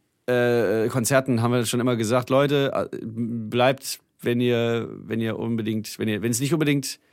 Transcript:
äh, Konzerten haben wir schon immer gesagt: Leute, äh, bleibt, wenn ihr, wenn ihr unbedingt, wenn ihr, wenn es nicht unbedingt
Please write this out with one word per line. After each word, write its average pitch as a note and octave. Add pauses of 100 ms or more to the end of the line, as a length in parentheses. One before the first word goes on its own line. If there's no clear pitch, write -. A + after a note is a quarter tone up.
(260)
äh, A#2+
Konzerten C3
haben A#2+
wir A#2+
schon A#2+
immer B2
gesagt: A#2
Leute, C#3
äh, -
bleibt, A#2 (220)
wenn A#2+
ihr, A#2
wenn G#2+
ihr A2+
unbedingt, A2
wenn G#2+
ihr, G#2
wenn A#2+
es A#2+
nicht C#3
unbedingt D3 (140)